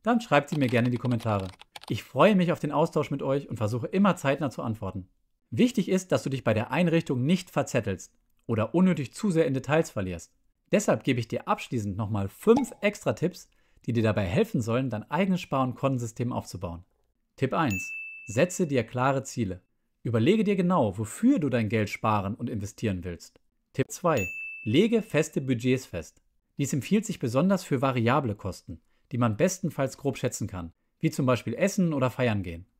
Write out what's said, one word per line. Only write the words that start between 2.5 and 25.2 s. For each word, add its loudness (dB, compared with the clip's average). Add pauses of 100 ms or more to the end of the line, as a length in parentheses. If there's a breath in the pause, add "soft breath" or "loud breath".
auf 0
den -4
Austausch 0
mit -4
euch -2
und -8
versuche -2
immer 4
zeitnah 0
zu -10
antworten. -6 (440)
Wichtig 2
ist, -2
dass 0
du -4
dich -6
bei 2
der -2
Einrichtung 2
nicht 0
verzettelst -2 (340)
oder 0
unnötig 2
zu -2
sehr 4
in 0
Details 0
verlierst. -6 (380)
Deshalb 2
gebe 0
ich -6
dir -6
abschließend -4
nochmal -2
fünf 4 (100)
extra 0
Tipps, -4 (380)
die -2
dir 2
dabei 2
helfen 0
sollen, -2
dein -8
eigenes 0
Spar- 0
und -2
Kontensystem -2
aufzubauen. -8 (520)
Tipp -2
eins. 0 (400)
Setze 0
dir 0
klare 0
Ziele. -6 (400)
Überlege 2
dir 2
genau, 2
wofür 2
du 0
dein 0
Geld 0
sparen 0
und -6
investieren -4
willst. -12 (340)
Tipp -2
zwei. 0 (360)
Lege 2
feste -2